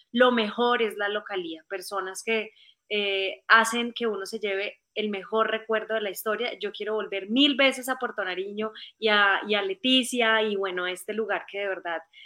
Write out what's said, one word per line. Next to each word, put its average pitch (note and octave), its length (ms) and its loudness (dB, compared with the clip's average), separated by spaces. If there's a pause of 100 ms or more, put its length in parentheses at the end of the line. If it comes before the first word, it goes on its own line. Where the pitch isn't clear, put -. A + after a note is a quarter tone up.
(100)
lo B3 220 6
mejor A#3 500 2
es G3+ 140 -2
la G#3 120 0
localía, F#3+ 600 -6
personas F#3+ 560 -8
que, A3 260 -2 (420)
eh, G3 540 -2
hacen A#3 460 4
que A#3 160 -4
uno G3 180 -4
se A3 140 -8
lleve G3+ 380 -4 (180)
el G#3+ 140 -2
mejor G#3+ 380 0
recuerdo A3 460 -2
de A3 60 0
la G3+ 100 -4
historia. G#3+ 500 -4
Yo G3+ 120 -6
quiero G#3 220 -6
volver G3 360 -6
mil C#4 240 4
veces B3+ 340 2
a C4 60 -2
Puerto A#3 300 -6
Nariño G3+ 480 -4 (260)
y A3 80 0
a, G3+ 400 6
y G#3 80 0
a G3+ 80 2
Leticia A#3 800 2
y, G#3+ 140 0
bueno, F#3 280 -2
a F3+ 60 -2
este F#3 240 -8
lugar G3+ 340 -2
que G3 120 -8
de G3+ 80 -2
verdad F3 320 -6 (260)